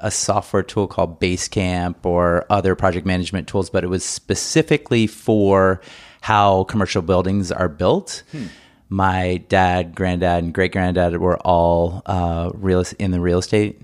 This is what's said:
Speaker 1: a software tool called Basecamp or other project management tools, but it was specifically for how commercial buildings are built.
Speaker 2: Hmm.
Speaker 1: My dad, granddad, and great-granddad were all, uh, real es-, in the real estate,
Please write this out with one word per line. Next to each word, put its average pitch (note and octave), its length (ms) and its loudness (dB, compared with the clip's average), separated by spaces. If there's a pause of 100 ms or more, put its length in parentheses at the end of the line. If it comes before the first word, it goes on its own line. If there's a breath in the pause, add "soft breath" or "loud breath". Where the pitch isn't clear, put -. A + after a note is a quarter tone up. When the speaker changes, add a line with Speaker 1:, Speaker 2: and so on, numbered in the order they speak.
Speaker 1:
a G#2 80 -4
software G2+ 520 -2
tool G2+ 240 -2
called F2 320 -4
Basecamp F2+ 880 -2
or F2 460 2
other F#2+ 240 2
project F2+ 320 0
management F2+ 420 -2
tools, F#2+ 220 -4
but F#2 120 0
it F2 40 -4
was F2+ 180 -4
specifically B2+ 1000 0
for G2 720 2 (400 loud breath)
how G2+ 440 4
commercial G2 360 -2
buildings F#2 500 0
are F2+ 200 -2
built. G#2+ 600 -2
Speaker 2:
Hmm. A#2+ 180 -10 (420 loud breath)
Speaker 1:
My F#2 580 0
dad, F2+ 460 2
granddad, F2 500 0
and E2 80 -4
great-granddad F2+ 640 0
were E2+ 220 0
all, E2+ 680 2
uh, F2 480 -2
real F#2 280 0
es-, - 120 -4
in F#2+ 180 -4
the F2+ 100 0
real F2 180 0
estate, G#2 440 -2